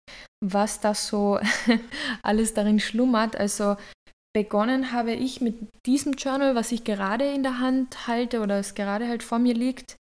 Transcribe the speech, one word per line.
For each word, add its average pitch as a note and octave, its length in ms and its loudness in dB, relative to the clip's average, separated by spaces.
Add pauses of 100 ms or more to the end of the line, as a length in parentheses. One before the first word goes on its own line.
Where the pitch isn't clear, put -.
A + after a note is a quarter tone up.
(400)
was G3+ 380 0
da G#3 160 2
so G3+ 460 0 (400)
<laughs> C4+ 420 -8
alles G#3+ 320 2
darin G#3+ 240 4
schlummert. A3+ 560 2
Also G3+ 420 0 (560)
begonnen A#3 600 0
habe A#3 220 0
ich B3+ 260 -4
mit A3+ 160 0 (300)
diesem C#4 260 2
Journal, C4+ 420 0
was A3+ 160 0
ich A#3 140 -2
gerade G#3 400 0
in C#4+ 180 0
der B3+ 160 -2
Hand C4 480 0
halte A#3+ 340 0
oder G3+ 200 0
es G3 160 -6
gerade G#3 320 -2
halt A#3 160 -4
vor A#3 160 0
mir B3 140 4
liegt B3+ 420 -4 (140)